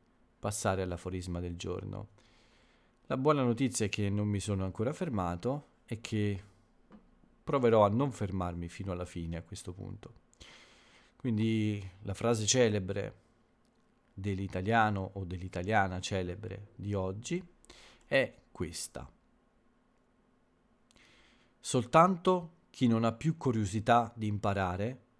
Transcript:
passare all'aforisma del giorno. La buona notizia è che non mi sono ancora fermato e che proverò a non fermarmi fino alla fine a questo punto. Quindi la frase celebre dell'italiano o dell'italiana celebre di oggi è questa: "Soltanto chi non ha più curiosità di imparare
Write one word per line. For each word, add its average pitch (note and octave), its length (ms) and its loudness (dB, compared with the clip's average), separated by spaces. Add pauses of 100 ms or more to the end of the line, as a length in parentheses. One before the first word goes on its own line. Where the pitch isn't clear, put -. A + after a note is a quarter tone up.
(400)
passare G2 420 -2
all'aforisma F2+ 580 -4
del F2 160 -6
giorno. F#2+ 520 -8 (1000)
La C3+ 100 -4
buona C#3 280 4
notizia A#2+ 420 0
è G2+ 40 0
che G2+ 200 -2
non G#2 180 0
mi G2+ 120 0
sono F#2+ 240 -2
ancora G#2+ 280 -4
fermato A#2+ 760 -4 (180)
e G#2+ 160 -10
che G#2 420 -2 (1000)
proverò A#2 420 6
a G2 40 6
non B2+ 220 2
fermarmi F2 580 -4
fino G2 220 -8
alla F2+ 140 -6
fine E2+ 320 -6
a E2 60 -8
questo - 280 -12
punto. F#2+ 420 -12 (1000)
Quindi G#2+ 720 0 (140)
la G2+ 140 -6
frase A2+ 320 2
celebre G#2 720 2 (960)
dell'italiano G2 1000 0
o G2 100 -8
dell'italiana F#2 760 -2
celebre G2 760 -6
di G2+ 200 -4
oggi G2+ 520 -4 (600)
è C3+ 280 2 (140)
questa: - 580 -10 (2500)
"Soltanto E3+ 920 4 (180)
chi - 160 2
non A#2 160 4
ha A2+ 100 4
più D#3 240 0
curiosità A2+ 800 2
di A2 100 -4
imparare G2+ 760 -2 (180)